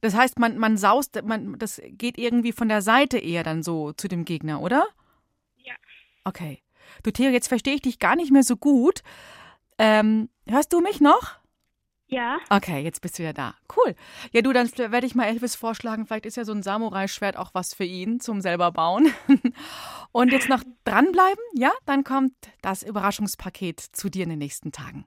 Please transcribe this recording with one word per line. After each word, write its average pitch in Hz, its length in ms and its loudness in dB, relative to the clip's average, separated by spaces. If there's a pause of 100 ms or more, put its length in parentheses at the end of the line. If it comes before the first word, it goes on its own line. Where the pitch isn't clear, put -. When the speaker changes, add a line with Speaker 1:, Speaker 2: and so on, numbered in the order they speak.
Speaker 1:
Das 208 140 0
heißt, 247 240 2
man, 226 180 2
man 220 200 2
saust, 214 460 2
man, 220 340 -6
das - 280 -10
geht 226 320 -8
irgendwie 233 360 0
von 226 160 -2
der 214 120 2
Seite 240 360 2
eher 170 260 -4
dann 160 200 -4
so 156 300 -6
zu - 140 -10
dem 175 180 -4
Gegner, 156 360 -6
oder? 262 260 0 (720)
Speaker 2:
Ja. 254 160 -20 (500)
Speaker 1:
Okay. 160 400 -10 (400)
Du, 220 80 0
Theo, 262 200 2
jetzt 240 160 2
verstehe 269 280 -2
ich 277 60 -4
dich - 180 -4
gar 240 160 4
nicht 330 160 2
mehr 277 120 10
so 247 120 2
gut. 285 460 2 (760)
Ähm, 220 520 4 (180)
hörst 277 260 2
du 349 80 4
mich 403 200 0
noch? 311 380 4 (680)
Speaker 2:
Ja. 254 300 -4 (120)
Speaker 1:
Okay, 185 320 0
jetzt 160 200 -8
bist - 160 -10
du 175 60 -8
wieder 160 100 -6
da. 135 220 -8 (200)
Cool. 415 200 4 (360)
Ja, 233 120 4
du, 262 100 2
dann 240 140 4
fl-, 233 240 -6
werde 240 160 0
ich 240 80 -4
mal 240 100 2
Elvis 226 300 -4
vorschlagen. 220 500 -6
Vielleicht 214 220 -8
ist 226 100 -12
ja 240 80 -8
so 214 80 -8
ein 208 80 -6
Samurai-Schwert 196 760 -4
auch - 160 -10
was 180 200 -6
für 196 120 -6
ihn 185 340 -6
zum 214 220 -6
selber 175 300 0
bauen. 185 400 2 (160)
<laughs> - 840 0
Und 247 200 4
jetzt 269 180 2
noch 254 140 2 (200)
dranbleiben, 370 600 2 (120)
ja? 262 160 2 (140)
Dann 277 180 0
kommt 262 300 0 (280)
das 190 220 -6
Überraschungspaket 196 960 -4
zu - 300 -8
dir 185 140 -6
in 165 60 -4
den 160 100 -6
nächsten 143 320 -8
Tagen. 143 360 -14